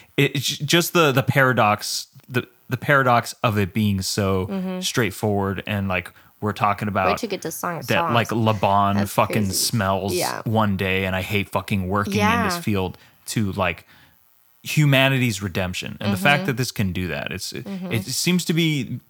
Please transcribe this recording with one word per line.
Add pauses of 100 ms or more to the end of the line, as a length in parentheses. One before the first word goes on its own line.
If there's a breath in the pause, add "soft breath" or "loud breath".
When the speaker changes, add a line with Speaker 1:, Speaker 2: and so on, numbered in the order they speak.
(180 loud breath)
Speaker 1:
it's (100)
just
the,
the
paradox, (220)
the, (220)
the
paradox
of
it
being
so
Speaker 2:
Mm-hmm.
Speaker 1:
straightforward,
and,
like, (280 loud breath)
we're
talking
about
Speaker 2:
Wait
till
you
get
to
Song
of
Speaker 1:
that,
like,
Speaker 2:
Songs.
Speaker 1:
Laban
Speaker 2:
That's
Speaker 1:
fucking (120)
Speaker 2:
crazy.
Speaker 1:
smells
Speaker 2:
Yeah.
Speaker 1:
one
day,
and
I
hate
fucking
working
in
this
Speaker 2:
Yeah.
Speaker 1:
field, (300 soft breath)
to,
like, (800 soft breath)
humanity's
redemption.
And
the
fact
Speaker 2:
Mm-hmm.
Speaker 1:
that
this
can
do
that,
it's,
Speaker 2:
Mm-hmm.
Speaker 1:
it
seems
to
be (100)